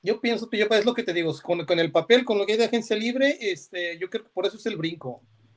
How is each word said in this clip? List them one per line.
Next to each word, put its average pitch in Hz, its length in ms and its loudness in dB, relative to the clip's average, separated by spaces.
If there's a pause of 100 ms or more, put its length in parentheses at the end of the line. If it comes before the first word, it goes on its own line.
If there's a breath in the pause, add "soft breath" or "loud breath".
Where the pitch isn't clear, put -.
Yo 220 180 0
pienso, 226 300 -2
yo, 208 160 0
es 214 200 4
lo 247 80 2
que 240 80 -2
te 185 100 -4
digo, 165 300 0
con, 165 240 -2
con 170 120 2
el 165 140 2
papel, 233 320 4
con 214 140 0
lo 196 80 0
que 208 60 0
hay 220 60 2
de 233 60 4
agencia 226 320 0
libre, 262 440 2
este, 175 580 -6
yo 180 100 -6
creo - 160 -8
que - 60 -20
por 185 160 -2
eso 208 100 -2
es - 100 -18
el 208 100 -4
brinco. 156 460 -8 (340)